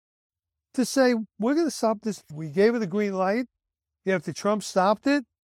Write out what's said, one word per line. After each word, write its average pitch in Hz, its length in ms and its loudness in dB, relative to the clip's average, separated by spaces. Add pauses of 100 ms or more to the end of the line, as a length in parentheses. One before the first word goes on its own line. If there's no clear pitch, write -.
(720)
to 247 120 0
say, 247 300 2 (240)
"We're 240 160 0
gonna 320 160 0
stop 220 300 -2
this." 208 300 -8
We 156 180 -10
gave 196 240 4
it 240 80 -2
a 208 60 -4
green 202 260 -2
light. 196 340 -2 (580)
After 185 260 -2
Trump 202 320 -2
stopped 202 420 0
it, 277 200 2 (180)